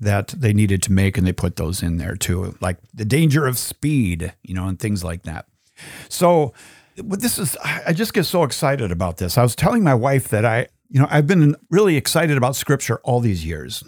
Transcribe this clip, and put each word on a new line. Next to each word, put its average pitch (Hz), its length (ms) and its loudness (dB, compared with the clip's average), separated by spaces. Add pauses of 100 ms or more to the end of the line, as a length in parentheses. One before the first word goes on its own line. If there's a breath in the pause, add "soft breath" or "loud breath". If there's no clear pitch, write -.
that 101 360 0
they 120 160 2
needed 101 300 2
to 98 100 -2
make, 95 240 2
and 92 80 2
they 92 80 2
put 87 240 -4
those 85 240 -4
in 85 160 -2
there 82 200 -6
too, 92 440 -4
like 90 180 -4 (140)
the 110 120 -8
danger 147 420 2
of 127 100 -2
speed, 101 840 -2
you 92 100 -14
know, 92 140 -4
and 92 120 -6
things 104 260 -4
like 87 180 -8
that. - 240 -12 (640 loud breath)
So, 170 440 2 (500 loud breath)
but 196 200 -6
this 240 160 -2
is, 185 260 -2
I, - 220 -4
I 170 60 0
just 214 200 -2
get 180 120 2
so 175 180 0
excited 135 480 -2
about 87 280 -4
this. 90 200 0
I 123 40 6
was 120 120 4
telling 220 300 2
my 139 100 4
wife 131 340 2
that 107 160 2
I, 117 220 0 (240)
you 131 100 4
know, 143 100 4
I've 147 160 2
been 156 300 4 (140)
really 185 260 4
excited 156 400 0
about 127 180 2
Scripture - 480 -2
all 123 160 0
these 98 260 0
years, 80 440 -10